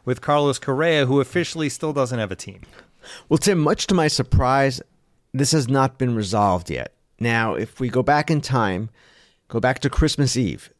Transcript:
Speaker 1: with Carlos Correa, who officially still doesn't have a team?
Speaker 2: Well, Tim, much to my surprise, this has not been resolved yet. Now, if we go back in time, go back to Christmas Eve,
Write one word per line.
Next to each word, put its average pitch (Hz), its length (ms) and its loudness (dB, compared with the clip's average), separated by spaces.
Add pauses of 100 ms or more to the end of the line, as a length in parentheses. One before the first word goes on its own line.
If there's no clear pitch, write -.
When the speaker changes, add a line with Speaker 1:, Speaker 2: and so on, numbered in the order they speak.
Speaker 1:
with 127 160 -4
Carlos 147 360 2
Correa, 147 480 0
who 135 160 2
officially 160 480 -4
still 156 240 -6
doesn't 127 240 -2
have 104 140 -4
a 92 40 -6
team? - 260 -18 (680)
Speaker 2:
Well, 147 80 4
Tim, 190 220 2
much - 280 2
to 190 80 2
my 156 140 2
surprise, 135 720 2 (520)
this 135 200 0
has 131 160 2
not 131 280 2
been 123 180 -2
resolved 101 540 0
yet. 64 240 -8 (240)
Now, 113 380 0
if 101 240 -8
we 127 100 -2
go 127 140 0
back 147 260 2
in 151 120 2
time, 110 480 0 (580)
go 113 140 -4
back 127 180 0
to 139 100 -2
Christmas 147 460 0
Eve, 98 440 -4